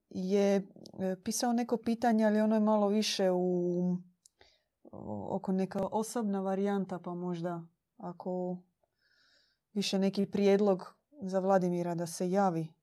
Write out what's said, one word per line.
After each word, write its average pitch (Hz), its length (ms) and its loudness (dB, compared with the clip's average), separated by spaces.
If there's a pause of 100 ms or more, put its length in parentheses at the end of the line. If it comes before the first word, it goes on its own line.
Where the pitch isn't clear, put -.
je, 196 460 2 (440)
e, 190 240 -2
pisao 240 300 -2
neko 240 240 0
pitanje, 226 480 2
ali 214 160 4
ono 214 140 2
je 220 60 4
malo 214 260 4
više 202 440 2
u, 180 680 0 (840)
o-, - 520 -8
oko 190 160 -4
neka 190 400 -2
osobna 214 500 -2
varijanta, 190 580 -2
pa 180 140 -10
možda 175 500 -6 (340)
ako 180 600 -6 (1160)
više 196 260 -2
neki 196 260 0
prijedlog 196 680 2 (260)
za 190 180 -2
Vladimira 175 560 2
da 170 120 -4
se 175 240 -4
javi 180 360 0 (160)